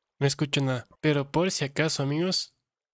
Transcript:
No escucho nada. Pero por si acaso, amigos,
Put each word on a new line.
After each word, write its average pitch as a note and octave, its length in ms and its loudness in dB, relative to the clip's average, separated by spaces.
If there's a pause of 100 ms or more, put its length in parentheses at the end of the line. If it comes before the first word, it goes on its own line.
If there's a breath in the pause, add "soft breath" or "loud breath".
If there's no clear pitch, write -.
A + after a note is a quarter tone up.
(220)
No C#3 40 4
escucho C#3+ 360 0
nada. C3 260 -2 (140)
Pero C#3+ 280 2
por F3+ 220 2
si - 140 -2
acaso, D3+ 360 0
amigos, D#3 540 -2 (380)